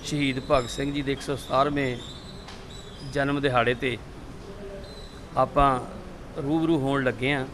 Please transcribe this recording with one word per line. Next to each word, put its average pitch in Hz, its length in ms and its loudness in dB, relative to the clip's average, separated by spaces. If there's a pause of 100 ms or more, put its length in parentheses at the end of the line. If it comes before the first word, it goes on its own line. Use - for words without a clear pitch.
ਸ਼ਹੀਦ 139 360 0 (100)
ਭਗਤ 127 200 4
ਸਿੰਘ 143 220 -2
ਜੀ 143 100 -2
ਦੇ 135 100 0
ਇੱਕ 135 80 -2
ਸੌ 143 160 -2
ਸਤਾਰਵੇਂ 135 600 2 (1160)
ਜਨਮ 143 280 2
ਦਿਹਾੜੇ 123 340 6
'ਤੇ 120 220 0 (1400)
ਆਪਾਂ 135 420 6 (640)
ਰੂਬਰੂ 160 360 4
ਹੋਣ 135 260 2
ਲੱਗੇ 123 280 2
ਹਾਂ। 135 220 2